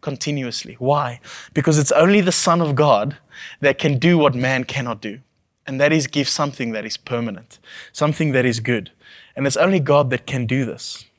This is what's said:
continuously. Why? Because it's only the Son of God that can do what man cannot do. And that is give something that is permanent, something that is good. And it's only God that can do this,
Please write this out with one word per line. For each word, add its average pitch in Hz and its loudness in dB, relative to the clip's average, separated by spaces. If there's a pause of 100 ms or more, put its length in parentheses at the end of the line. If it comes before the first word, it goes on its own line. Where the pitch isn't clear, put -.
continuously. 135 -8
Why? 131 -2 (340)
Because 151 2
it's 147 2
only 185 6
the 175 2
Son 175 2
of 151 0
God 131 2 (440)
that 180 2
can 143 0
do 170 4
what 147 4
man 127 -2
cannot 120 -6
do. 110 -10 (460)
And 135 -6
that 147 4
is 147 2
give 139 -2
something 131 -4
that 107 -8
is 107 -8
permanent, 117 -8 (340)
something 151 0
that 127 2
is 117 0
good. 113 -4 (460)
And 180 -4
it's 180 -2
only 185 2
God 143 2
that 123 -4
can 127 -4
do 131 -2
this, - -12 (140)